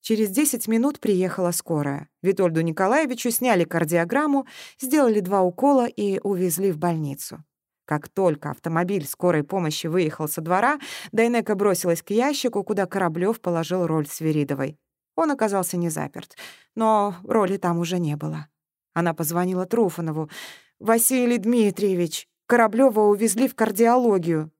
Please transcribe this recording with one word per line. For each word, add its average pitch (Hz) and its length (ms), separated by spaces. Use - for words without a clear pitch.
Через 214 300
десять 254 360
минут 226 320
приехала 185 520
скорая. 147 580
Витольду 180 380
Николаевичу 233 680
сняли 226 340
кардиограмму, 175 840
сделали 254 380
два 190 240
укола 240 420
и 202 380
увезли 185 480
в 151 80
больницу. 156 640
Как 151 240
только 156 400
автомобиль 165 560
скорой 160 380
помощи 160 420
выехал 156 420
со 165 140
двора, 208 380
Дайнека 233 420
бросилась 185 480
к - 80
ящику, 240 540
куда 196 240
Кораблев 185 520
положил 175 460
роль 156 220
Свиридовой. 147 720
Он - 140
оказался 202 460
не 175 120
заперт, - 480
но 214 480
роли 196 340
там 175 220
уже 175 180
не 151 180
было. 151 320
Она 165 220
позвонила 180 500
Труфанову. 165 640
«Василий 240 600
Дмитриевич, 190 920
Кораблева 226 560
увезли 208 460
в - 80
кардиологию». 202 1040